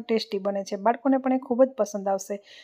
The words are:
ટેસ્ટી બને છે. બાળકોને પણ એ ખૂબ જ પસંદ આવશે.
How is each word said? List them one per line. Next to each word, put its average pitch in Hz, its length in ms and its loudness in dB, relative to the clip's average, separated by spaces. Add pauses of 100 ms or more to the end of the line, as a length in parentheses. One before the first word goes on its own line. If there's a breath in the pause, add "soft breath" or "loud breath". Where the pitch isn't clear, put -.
ટેસ્ટી 220 300 -2
બને 196 260 -2
છે. 202 120 -6
બાળકોને 233 420 2
પણ 262 140 0
એ 262 60 2
ખૂબ 254 260 4
જ 262 40 4
પસંદ 208 400 -2
આવશે. 196 340 -4 (220 loud breath)